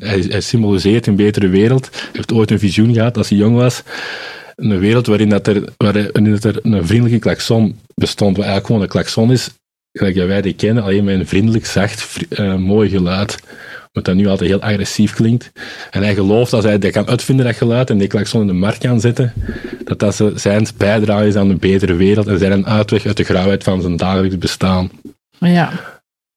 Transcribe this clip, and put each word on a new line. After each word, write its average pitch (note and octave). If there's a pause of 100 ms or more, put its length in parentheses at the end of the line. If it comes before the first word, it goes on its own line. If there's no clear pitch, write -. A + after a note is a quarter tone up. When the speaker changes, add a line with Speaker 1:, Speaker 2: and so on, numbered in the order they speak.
Speaker 1:
hij, G2
hij G2
symboliseert G#2
een G#2
betere G#2
wereld. A2+
Hij -
heeft -
ooit A2+
een G#2
visioen G#2+
gehad A2+
als G2+
hij G2+
jong A2
was. B2 (720)
Een G2+
wereld A2+
waarin G#2
dat G2+
er, G#2 (140)
waarin G#2
dat G#2
er G#2+
een G2+
vriendelijke A#2
klakson G#2+ (160)
bestond, G#2
wat G2+
eigenlijk G2
gewoon A2+
een F2+
klakson A2+
is, B2 (420)
gelijk F#2+
dat F2+
wij G2
die F#2
kennen, A2
alleen G2
met G2
een F2
vriendelijk, A2
zacht, G2+
vri-, -
eh, G2
mooi G2
geluid. F#2 (540)
Wat -
dan F#2
nu G2+
altijd F#2+
heel F#2+
agressief G#2
klinkt. A#2+ (400)
En G2
hij G#2
gelooft, G#2
als A2
hij G#2
dat F#2+
kan G#2
uitvinden, C3
dat A#2
geluid, A#2+
en A2
die G2
klakson G#2+
in G2+
de F#2
markt F#2
kan B2
zetten, A#2+ (500)
dat -
dat G2+
zo G#2
zijn G#2+ (100)
bijdrage G#2
is G2+
aan G2
een F2+
betere F#2+
wereld G#2
en G2
zijn G2
uitweg G#2+
uit G#2
de -
grauwheid F#2+
van F#2
zijn F2
dagelijks F#2+
bestaan. F#2 (500)
Speaker 2:
Ja. F3 (680)